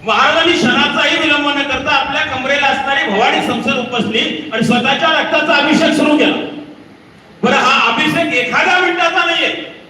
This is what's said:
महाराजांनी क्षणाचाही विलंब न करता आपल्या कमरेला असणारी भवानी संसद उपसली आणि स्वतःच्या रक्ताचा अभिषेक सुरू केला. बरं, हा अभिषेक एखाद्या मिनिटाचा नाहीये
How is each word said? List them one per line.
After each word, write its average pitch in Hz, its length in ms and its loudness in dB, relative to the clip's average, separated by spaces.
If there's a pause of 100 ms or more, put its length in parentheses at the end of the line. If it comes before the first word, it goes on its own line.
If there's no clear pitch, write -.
महाराजांनी 302 480 4
क्षणाचाही 285 640 2
विलंब 294 300 0
न 277 140 -2
करता 269 300 -4
आपल्या 269 300 -2
कमरेला 277 440 -2
असणारी 269 440 -2
भवानी 214 360 0
संसद 240 320 -2
उपसली 240 720 -4
आणि 233 120 0
स्वतःच्या 277 560 2
रक्ताचा 302 340 0
अभिषेक 302 380 2
सुरू 294 260 2
केला. - 180 2 (1040)
बरं, 262 120 2
हा 262 380 2
अभिषेक - 540 0
एखाद्या 359 320 2
मिनिटाचा 349 460 0
नाहीये 330 240 -2 (420)